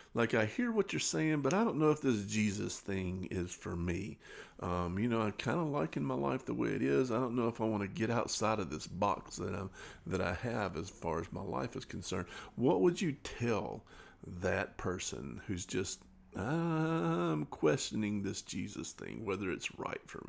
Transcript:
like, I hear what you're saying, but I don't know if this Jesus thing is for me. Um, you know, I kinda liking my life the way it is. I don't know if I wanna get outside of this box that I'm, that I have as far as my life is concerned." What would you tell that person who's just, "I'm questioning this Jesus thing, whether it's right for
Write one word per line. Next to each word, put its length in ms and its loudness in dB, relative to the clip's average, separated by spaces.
like, 200 4
I 120 6
hear 260 0
what 200 2
you're 80 0
saying, 420 2
but 100 4
I 120 4
don't 140 2
know 120 8
if 100 4
this 240 4
Jesus 540 2
thing 520 -2
is 220 -2
for 240 -6
me. 420 -2
Um, 380 0
you 100 2
know, 140 2
I 100 0
kinda 320 0
liking 400 0
my 100 0
life 300 0
the 100 -2
way 160 0
it 120 0
is. 280 4
I 80 2
don't 180 0
know 120 4
if 120 -2
I 40 2
wanna 240 2
get 220 0
outside 500 2
of 100 -2
this 160 -6
box 500 -2
that 180 -2
I'm, 160 -4
that 140 0
I 140 2
have 420 -2
as 140 -4
far 300 -2
as 120 -8
my 100 -6
life 320 -4
is 100 -6
concerned." 420 -4
What 280 6
would 200 6
you 100 4
tell 600 -2
that 500 -2
person 720 -4
who's 200 -4
just, 340 -4
"I'm 1120 0
questioning 760 2
this 200 -2
Jesus 500 -6
thing, 320 -8
whether 280 0
it's 260 -4
right 280 -4
for 220 -10